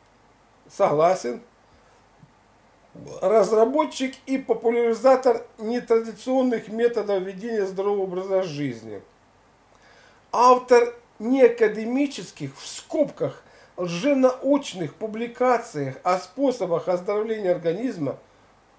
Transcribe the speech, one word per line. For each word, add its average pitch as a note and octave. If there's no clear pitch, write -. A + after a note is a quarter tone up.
Согласен. F3
Разработчик A#3
и C4+
популяризатор A#3+
нетрадиционных A#3
методов G#3
ведения G3
здорового G3
образа F#3+
жизни. A#2+
Автор B3
неакадемических, A3+
в -
скобках, -
лженаучных B3+
публикациях A3
о F3+
способах F#3
оздоровления G#3
организма, E3+